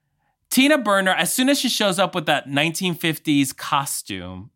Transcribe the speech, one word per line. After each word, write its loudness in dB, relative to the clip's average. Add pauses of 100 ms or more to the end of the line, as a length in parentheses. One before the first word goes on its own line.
(500)
Tina 4
Burner. 2
As 0
soon 2
as 2
she -2
shows 0
up 0
with -4
that 0
nineteen -2
fifties 0
costume, -6